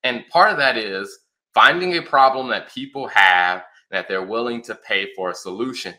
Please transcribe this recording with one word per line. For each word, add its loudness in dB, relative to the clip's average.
And -2
part 4
of -4
that 0
is -8
finding 4
a -2
problem 2
that -6
people -12
have 4
that -4
they're -4
willing -6
to -12
pay -4
for -4
a -8
solution. -10